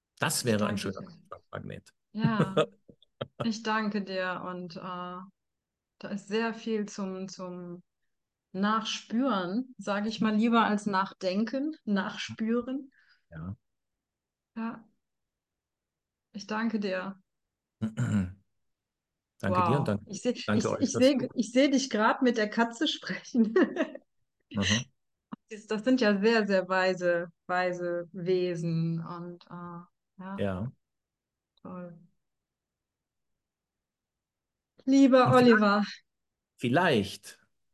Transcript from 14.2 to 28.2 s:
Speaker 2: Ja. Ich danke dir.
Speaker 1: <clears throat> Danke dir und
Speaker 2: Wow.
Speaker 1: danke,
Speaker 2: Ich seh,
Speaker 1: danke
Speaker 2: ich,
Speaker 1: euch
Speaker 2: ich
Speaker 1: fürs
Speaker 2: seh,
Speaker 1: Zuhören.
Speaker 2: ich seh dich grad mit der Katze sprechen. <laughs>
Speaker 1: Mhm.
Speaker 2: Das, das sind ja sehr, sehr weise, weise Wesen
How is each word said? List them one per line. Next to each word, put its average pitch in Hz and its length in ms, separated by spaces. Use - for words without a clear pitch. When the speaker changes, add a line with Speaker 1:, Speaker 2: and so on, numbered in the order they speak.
Speaker 2:
Ja. 226 280
Ich 196 120
danke 220 360
dir. 190 400
Speaker 1:
<clears throat> 104 580
Danke 185 180
dir 180 60
und 170 140
Speaker 2:
Wow. 131 60
Speaker 1:
danke, 104 260
Speaker 2:
Ich 196 100
seh, 247 120
Speaker 1:
danke 214 140
Speaker 2:
ich, - 80
Speaker 1:
euch - 160
Speaker 2:
ich 220 80
Speaker 1:
fürs 233 120
Speaker 2:
seh, 277 100
Speaker 1:
Zuhören. - 220
Speaker 2:
ich 233 160
seh 269 180
dich 269 200
grad 220 320
mit 240 160
der 208 120
Katze 240 380
sprechen. - 640
<laughs> - 520
Speaker 1:
Mhm. 104 300
Speaker 2:
Das, 214 180
das 214 180
sind 254 160
ja 208 180
sehr, 220 260
sehr 185 220
weise, 180 600
weise 175 640
Wesen 170 880